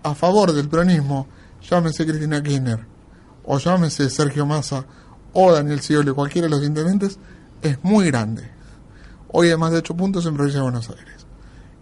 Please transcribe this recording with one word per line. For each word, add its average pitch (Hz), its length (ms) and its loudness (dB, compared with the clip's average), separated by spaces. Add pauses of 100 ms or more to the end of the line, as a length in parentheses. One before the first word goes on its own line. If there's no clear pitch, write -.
a 151 100 -4
favor 185 380 2
del 147 160 0
peronismo, 147 600 0 (340)
llámese 165 440 -2
Cristina 151 380 -2
Kirchner, 131 420 -2 (600)
o 139 140 0
llámese 165 500 0
Sergio 147 360 -2
Massa, 143 400 -4 (480)
o 185 200 6
Daniel 147 280 0
Scioli, 147 300 2
cualquiera 143 360 -2
de 151 80 0
los 143 100 0
intendentes, 180 520 -2 (440)
es 143 200 -2
muy 196 260 4
grande. 113 440 -4 (760)
Hoy 170 200 2
hay 165 80 2
más 165 140 0
de 165 60 2
ocho 165 180 -6
puntos 185 300 -2
en 160 100 -2
provincia 143 240 -2
de 135 40 -2
Buenos 123 260 -6
Aires. - 360 -20 (560)